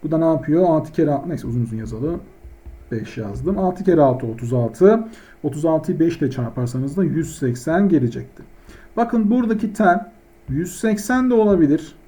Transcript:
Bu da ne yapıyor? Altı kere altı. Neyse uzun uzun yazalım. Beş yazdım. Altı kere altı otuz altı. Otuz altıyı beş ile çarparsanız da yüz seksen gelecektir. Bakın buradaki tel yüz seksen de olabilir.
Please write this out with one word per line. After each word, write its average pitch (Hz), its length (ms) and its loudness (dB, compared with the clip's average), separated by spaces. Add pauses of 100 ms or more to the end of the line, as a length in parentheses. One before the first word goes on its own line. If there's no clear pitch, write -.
Bu 156 80 -4
da 160 60 0
ne 165 80 2
yapıyor? 160 380 2
Altı 160 280 2
kere 151 200 2
altı. 143 180 -4
Neyse - 180 -8
uzun 120 140 -2
uzun 113 160 -4
yazalım. 117 440 -6 (680)
Beş 110 260 -8
yazdım. 135 400 -4
Altı 185 260 -2
kere 170 180 6
altı 127 260 4
otuz 117 260 -6
altı. 185 540 4 (360)
Otuz 151 220 -4
altıyı 160 340 0
beş 165 180 0
ile 135 140 -2
çarparsanız 127 680 -4
da 196 60 2
yüz 156 340 -4
seksen 156 520 0
gelecektir. 123 560 -2 (520)
Bakın 226 340 2
buradaki 226 420 0
tel 190 380 2 (380)
yüz 160 300 -6
seksen 247 500 0
de 247 40 2
olabilir. 180 640 2 (120)